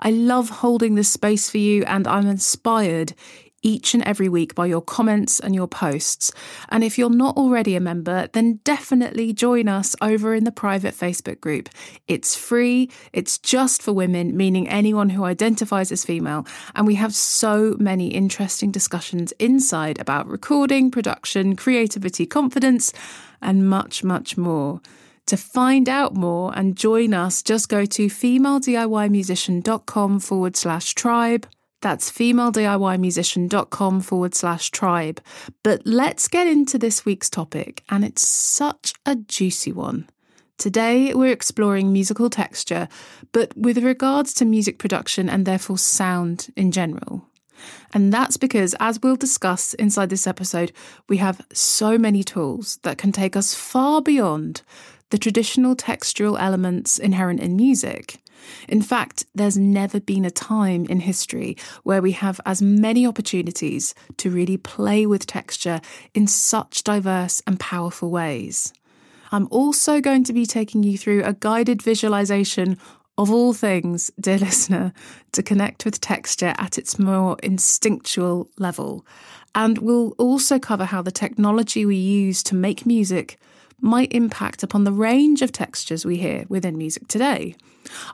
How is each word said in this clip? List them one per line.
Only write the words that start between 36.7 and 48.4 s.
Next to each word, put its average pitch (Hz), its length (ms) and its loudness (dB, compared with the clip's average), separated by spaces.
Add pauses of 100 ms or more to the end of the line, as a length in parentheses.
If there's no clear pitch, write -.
this 220 260 0
week's 196 240 -2
topic, - 600 -8
and 202 140 2
it's - 240 0
such - 640 -2 (120)
a 285 100 0
juicy 202 560 -4
one. - 380 -6 (480)
Today, 233 560 2
we're 262 180 4
exploring 196 640 0
musical 208 380 2
texture, 175 560 -4 (460)
but - 220 0
with 233 280 2
regards 262 520 0
to 247 100 2
music 214 340 2
production 190 500 -2
and 196 160 0
therefore 185 320 -2
sound 180 800 -2
in 185 160 2
general. 170 560 -4 (680)
And 196 180 6
that's 254 260 2
because, 208 420 0